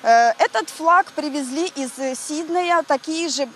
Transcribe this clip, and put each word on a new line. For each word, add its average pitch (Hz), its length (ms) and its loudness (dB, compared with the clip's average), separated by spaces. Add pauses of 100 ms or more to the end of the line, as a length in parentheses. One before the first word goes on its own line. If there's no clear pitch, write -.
Э, 233 380 6
этот - 320 0
флаг 349 400 2
привезли 294 640 -4
из 269 160 -6 (260)
Сиднея, 339 720 -2
такие 320 420 -2
же 262 260 -4